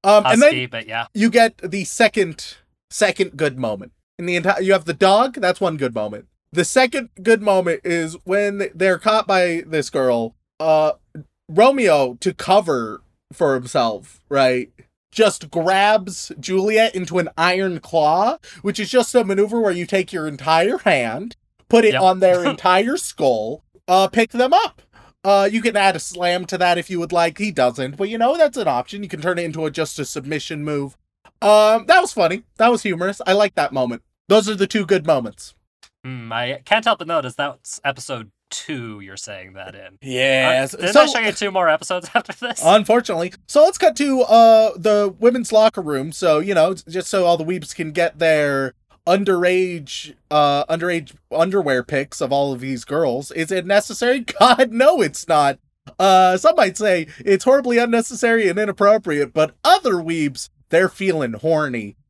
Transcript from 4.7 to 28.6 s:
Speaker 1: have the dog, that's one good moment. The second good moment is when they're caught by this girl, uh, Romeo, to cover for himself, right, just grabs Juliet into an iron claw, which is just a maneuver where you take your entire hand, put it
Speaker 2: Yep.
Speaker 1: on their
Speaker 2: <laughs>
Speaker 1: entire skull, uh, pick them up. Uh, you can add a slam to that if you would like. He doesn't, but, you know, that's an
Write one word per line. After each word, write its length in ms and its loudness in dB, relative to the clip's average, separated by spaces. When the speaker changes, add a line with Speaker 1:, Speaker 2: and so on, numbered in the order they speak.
Speaker 1:
have 120 0
the 80 -6
dog, 480 2
that's 180 -2
one 180 -4
good 180 -6
moment. 320 -10
The 120 -2
second 460 -2
good 180 2
moment 420 0
is 400 -4
when 520 -4
they're 240 0
caught 260 -2
by 400 -2
this 240 -6
girl, 460 -2
uh, 320 2
Romeo, 680 4
to 140 -4
cover 680 0
for 220 0
himself, 760 -4
right, 400 0
just 380 0
grabs 920 0
Juliet 560 0
into 240 -4
an 180 -4
iron 420 0
claw, 580 0
which 180 -6
is 120 -8
just 240 0
a 80 4
maneuver 380 0
where 100 0
you 140 -4
take 280 -2
your 140 -6
entire 520 0
hand, 560 -2
put 160 6
it 80 4
Speaker 2:
Yep. 80 0
Speaker 1:
on 180 4
their 260 2
Speaker 2:
<laughs> 40 2
Speaker 1:
entire 480 0
skull, 680 -4
uh, 200 4
pick 240 0
them 220 0
up. 280 0
Uh, 280 4
you 100 -2
can 140 -2
add 200 2
a 40 -6
slam 460 -4
to 120 -8
that 200 2
if 120 -8
you 100 -6
would 120 -6
like. 260 0
He 140 -4
doesn't, 460 -2
but, 120 -4
you 80 -8
know, 200 0
that's 200 0
an 100 -4